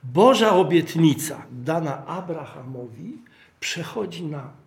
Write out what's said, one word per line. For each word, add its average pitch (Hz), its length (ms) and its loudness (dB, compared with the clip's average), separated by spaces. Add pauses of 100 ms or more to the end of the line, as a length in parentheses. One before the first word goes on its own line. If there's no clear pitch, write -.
Boża 208 520 4
obietnica 165 960 2
dana 139 540 -4
Abrahamowi 147 1120 -12 (420)
przechodzi 175 640 -8
na 147 280 -10 (160)